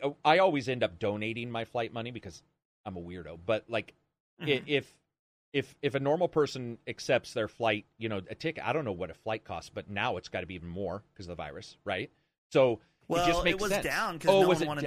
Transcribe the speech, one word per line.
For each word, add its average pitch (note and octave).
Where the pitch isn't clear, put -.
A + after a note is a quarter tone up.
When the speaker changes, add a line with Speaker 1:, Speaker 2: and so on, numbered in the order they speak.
Speaker 1:
I D#3+
always D3+
end B2
up F#2
donating A2+
my A2+
flight A#2
money A#2
because G2+
I'm F#2+
a F2
weirdo. E2+
But, A2
like, A2
i-, -
Speaker 2:
Mm-hmm. C3
Speaker 1:
if, C#3
if, C3+
if C#3
a C#3
normal D#3
person C3
accepts -
their A2
flight, G#2+
you A2
know, G2+
a G#2
ticket, -
I A#2+
don't D#3
know A2
what F2
a D#2+
flight A2
costs, E2+
but G2+
now G#2
it's F2+
gotta F2+
be F#2
even E2+
more F#2
'cause F#2
of -
the F2
virus, D#2+
right? G2
So C3
Speaker 2:
Well, E3+
Speaker 1:
it -
just E3+
makes F3
Speaker 2:
it F#3+
was G#3
Speaker 1:
sense. G3
Speaker 2:
down E3+
'cause E3
Speaker 1:
Oh, G3
Speaker 2:
no F#3
Speaker 1:
was F3
Speaker 2:
one E3+
Speaker 1:
it D#3+
Speaker 2:
wanted D3